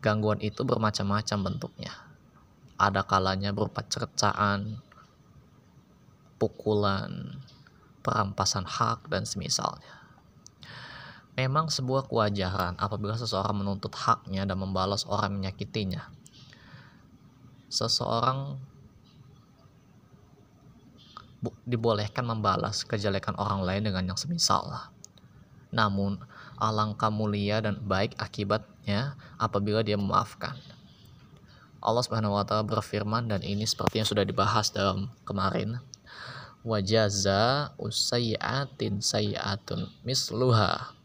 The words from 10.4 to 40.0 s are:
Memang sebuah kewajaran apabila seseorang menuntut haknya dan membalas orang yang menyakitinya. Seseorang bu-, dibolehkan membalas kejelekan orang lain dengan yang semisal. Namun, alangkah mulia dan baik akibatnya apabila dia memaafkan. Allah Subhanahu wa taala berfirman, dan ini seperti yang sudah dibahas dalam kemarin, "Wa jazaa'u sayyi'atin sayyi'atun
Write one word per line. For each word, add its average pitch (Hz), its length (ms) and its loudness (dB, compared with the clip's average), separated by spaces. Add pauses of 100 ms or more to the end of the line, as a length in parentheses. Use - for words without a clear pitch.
Memang 135 320 0
sebuah 131 400 0
kewajaran 98 720 2
apabila 104 400 -2
seseorang 104 440 0
menuntut 98 360 -2
haknya 98 480 0
dan 95 80 0
membalas 95 560 0
orang 101 240 0
yang 95 160 -4
menyakitinya. 98 560 -6 (1600)
Seseorang 127 880 0 (3000)
bu-, - 240 -4
dibolehkan 113 560 2
membalas 107 640 2
kejelekan 101 480 0
orang 98 320 0
lain 95 240 2
dengan 92 240 -2
yang - 40 -2
semisal. - 760 0 (800)
Namun, 101 480 2 (320)
alangkah 107 560 2
mulia 104 480 2
dan 107 240 0
baik 98 320 2
akibatnya 107 1040 -2 (240)
apabila 107 400 2
dia 104 160 2
memaafkan. - 560 -2 (1300)
Allah 117 160 2
Subhanahu 107 400 0
wa 101 80 -2
taala 107 160 2
berfirman, 107 640 -2
dan 98 160 -2
ini 104 240 -2
seperti - 320 2
yang 110 80 0
sudah 104 160 4
dibahas 104 480 2
dalam 98 400 0 (160)
kemarin, 104 560 -2 (800)
"Wa 110 160 0
jazaa'u 107 1120 2
sayyi'atin 120 1120 -2
sayyi'atun - 960 -2